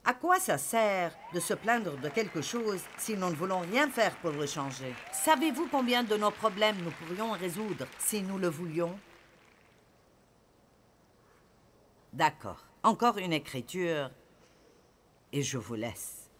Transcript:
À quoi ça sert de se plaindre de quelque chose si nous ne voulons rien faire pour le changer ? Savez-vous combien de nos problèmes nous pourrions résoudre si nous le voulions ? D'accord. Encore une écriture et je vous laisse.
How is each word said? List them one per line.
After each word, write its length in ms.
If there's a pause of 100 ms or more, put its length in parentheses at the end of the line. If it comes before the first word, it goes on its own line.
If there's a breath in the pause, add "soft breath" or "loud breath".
À 80
quoi 280
ça 180
sert 580 (160)
de 60
se 160
plaindre 440
de 100
quelque 340
chose 380 (180)
si 180
nous 140
ne 60
voulons 240
rien 280
faire 280
pour 160
le 120
changer ? 480 (200)
Savez-vous 560
combien 340
de 140
nos 160
problèmes 500
nous 80
pourrions 400
résoudre 560 (140)
si 220
nous 160
le 100
voulions ? 500 (3250)
D'accord. 540 (160)
Encore 360
une 140
écriture 760 (1200)
et 120
je 160
vous 180
laisse. 520 (120)